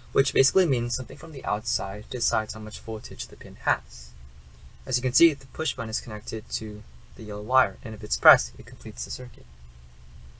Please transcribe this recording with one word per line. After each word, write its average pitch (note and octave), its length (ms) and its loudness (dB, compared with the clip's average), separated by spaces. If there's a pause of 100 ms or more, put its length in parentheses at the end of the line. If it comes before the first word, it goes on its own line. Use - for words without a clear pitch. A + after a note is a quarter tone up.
(120)
which C3+ 200 4
basically E3+ 360 6
means A#2+ 280 2
something B2+ 220 -4
from D#3+ 140 -10
the D3 120 -10
outside G#2 680 -2
decides A2+ 420 2
how A2 60 -8
much G#2+ 220 -8
voltage - 480 -8
the - 60 -12
pin F#2+ 260 -12
has. - 500 -2 (760)
As B2 100 -2
you - 60 2
can B2 120 0
see, E3 200 8
the - 140 -10
push - 260 -4
button A2+ 160 -6
is A2 100 -2
connected A2 520 -8
to G#2+ 320 -4 (320)
the A2+ 80 -10
yellow G#2 180 -6
wire, A2+ 420 4
and A2 120 -6
if - 80 -8
it's - 140 0
pressed, - 420 8
it - 80 -12
completes - 380 -10
the - 40 -10
circuit. - 380 -10 (920)